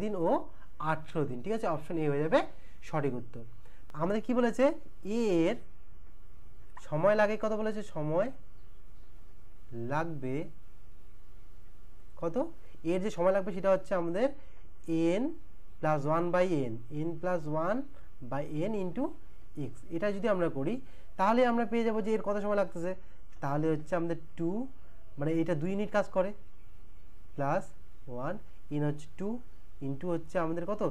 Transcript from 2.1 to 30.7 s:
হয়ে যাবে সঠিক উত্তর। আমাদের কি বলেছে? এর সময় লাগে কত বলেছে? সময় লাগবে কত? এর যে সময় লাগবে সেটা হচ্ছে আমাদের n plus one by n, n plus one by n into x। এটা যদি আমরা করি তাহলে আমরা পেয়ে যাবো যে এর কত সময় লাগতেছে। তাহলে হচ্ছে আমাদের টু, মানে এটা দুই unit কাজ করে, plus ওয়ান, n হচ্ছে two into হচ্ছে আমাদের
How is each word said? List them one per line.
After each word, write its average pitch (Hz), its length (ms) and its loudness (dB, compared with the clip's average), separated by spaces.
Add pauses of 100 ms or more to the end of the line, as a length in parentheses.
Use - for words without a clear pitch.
হয়ে 143 140 2
যাবে 220 140 6 (480)
সঠিক 139 340 2
উত্তর। 117 340 -4 (460)
আমাদের 202 240 0
কি 254 140 -2
বলেছে? 240 260 4 (560)
এর 185 340 4 (1300)
সময় 175 340 4
লাগে 214 220 4
কত 214 180 0
বলেছে? 214 200 0 (140)
সময় 160 320 2 (1600)
লাগবে 143 440 -2 (1900)
কত? 170 140 -2 (560)
এর 185 140 2
যে 214 120 0
সময় 180 180 6
লাগবে 196 220 2
সেটা 196 160 2
হচ্ছে 190 180 2 (100)
আমাদের 175 260 2 (920)
n 247 40 2 (560)
plus 156 220 4 (160)
one 170 180 2
by 180 100 6 (260)
n, - 20 0 (340)
n - 20 0 (120)
plus 180 200 0 (240)
one 214 140 2 (520)
by 143 120 0 (260)
n - 20 0 (120)
into 185 200 0 (640)
x। - 40 -4 (220)
এটা 190 200 0
যদি 202 180 0
আমরা 175 140 4 (100)
করি 147 160 2 (460)
তাহলে 226 220 6 (100)
আমরা 233 200 2
পেয়ে 233 160 2
যাবো 220 180 2
যে 220 100 0
এর 208 120 0
কত 202 180 2
সময় 208 160 2
লাগতেছে। 175 300 0 (520)
তাহলে 147 300 2
হচ্ছে 151 260 0
আমাদের 170 180 0 (200)
টু, 170 120 0 (680)
মানে 147 120 0 (100)
এটা 170 200 2
দুই 175 120 0
unit 202 240 0
কাজ 196 180 2
করে, 190 140 4 (1080)
plus 151 280 2 (480)
ওয়ান, 131 220 -2 (460)
n - 100 2
হচ্ছে 147 180 -2 (120)
two 196 100 0 (580)
into 135 260 -2
হচ্ছে 165 220 -2 (100)
আমাদের 170 260 0